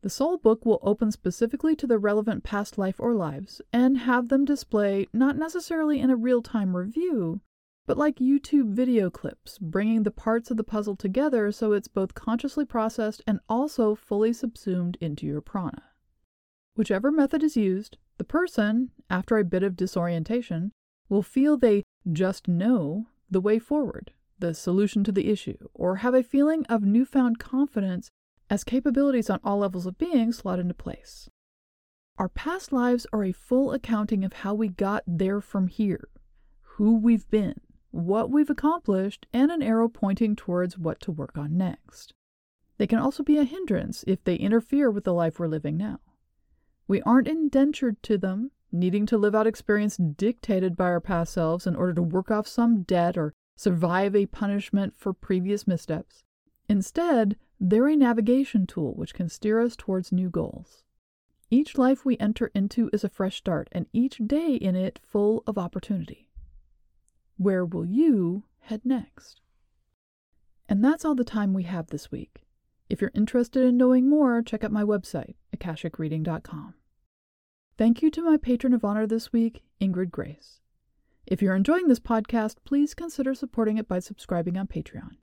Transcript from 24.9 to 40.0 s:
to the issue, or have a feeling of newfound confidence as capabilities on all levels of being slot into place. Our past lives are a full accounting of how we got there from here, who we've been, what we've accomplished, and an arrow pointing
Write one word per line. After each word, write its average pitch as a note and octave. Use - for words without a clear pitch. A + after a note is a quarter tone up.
to G#3
the G3
issue, -
or F#3
have A#3+
a B3+
feeling D4
of A3
newfound A#3
confidence G#3
as G3+
capabilities C4
on F#3+
all G3+
levels F#3
of F#3
being C4+
slot F#3
into F3+
place. -
Our F#3
past -
lives B3
are G#3
a F#3
full C4
accounting G#3+
of F#3+
how G3
we G#3+
got G3
there F#3+
from F#3+
here, G3
who A3
we've A3
been, G#3
what F#3+
we've D4
accomplished, A3
and C4+
an E4+
arrow A3+
pointing G#3+